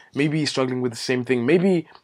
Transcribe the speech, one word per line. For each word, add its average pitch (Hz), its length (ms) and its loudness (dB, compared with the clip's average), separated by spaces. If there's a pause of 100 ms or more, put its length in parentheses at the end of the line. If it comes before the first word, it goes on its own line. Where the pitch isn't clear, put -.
(160)
maybe 147 300 0
struggling 127 340 -2
with 123 140 -2
the 117 40 -12
same 123 280 -2
thing. 120 200 0
Maybe, 175 440 2 (140)